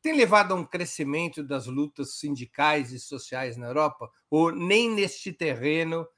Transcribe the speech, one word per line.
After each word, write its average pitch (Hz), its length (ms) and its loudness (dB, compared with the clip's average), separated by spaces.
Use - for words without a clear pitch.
tem 311 140 0
levado 208 360 6
a 190 40 2
um 175 100 -2
crescimento 156 800 -4
das 135 240 -6
lutas 143 480 -4
sindicais 143 760 -2
e 127 80 -12
sociais 127 560 -8
na 120 120 -10
Europa? 147 420 -2
Ou 165 200 4
nem 202 380 2
neste 196 420 -4
terreno 160 760 -2